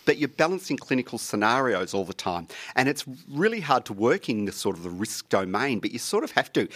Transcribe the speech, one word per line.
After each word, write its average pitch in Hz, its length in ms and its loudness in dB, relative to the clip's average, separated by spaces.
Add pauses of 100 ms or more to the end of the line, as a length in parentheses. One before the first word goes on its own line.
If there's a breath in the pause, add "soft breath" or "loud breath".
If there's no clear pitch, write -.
but 147 120 4
you're 143 100 0
balancing 165 480 0
clinical 123 420 -2
scenarios 110 760 2
all 98 100 0
the 90 100 -8
time. 87 340 -4 (260 loud breath)
And 127 140 4
it's 143 160 -2 (260)
really 202 300 2
hard 139 260 2
to 110 60 -8
work 120 360 2
in 107 160 0
the 98 80 -2
sort 95 240 -2
of 85 60 -12
the 90 80 -6
risk 95 380 -6
domain, 104 500 0
but 101 140 -4
you 120 80 -8
sort 226 240 -2
of - 80 -8
have - 220 0
to. 120 220 2